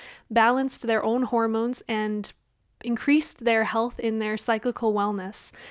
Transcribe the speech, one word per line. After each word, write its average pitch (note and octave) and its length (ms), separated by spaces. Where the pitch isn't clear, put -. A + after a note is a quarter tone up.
balanced B3 520
their A3 220
own A#3 180
hormones A3+ 640
and G#3+ 460
increased C4+ 600
their A3+ 200
health A3+ 340
in A3 200
their G#3+ 180
cyclical A3 560
wellness. G3+ 600